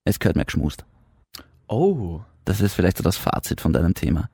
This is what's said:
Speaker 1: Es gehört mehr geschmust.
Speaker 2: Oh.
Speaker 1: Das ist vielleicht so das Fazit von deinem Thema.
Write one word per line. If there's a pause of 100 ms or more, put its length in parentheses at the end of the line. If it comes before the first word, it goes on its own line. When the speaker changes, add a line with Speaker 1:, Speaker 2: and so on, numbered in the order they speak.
Speaker 1:
Es
gehört
mehr
geschmust. (840)
Speaker 2:
Oh. (240)
Speaker 1:
Das
ist
vielleicht
so
das
Fazit
von
deinem
Thema.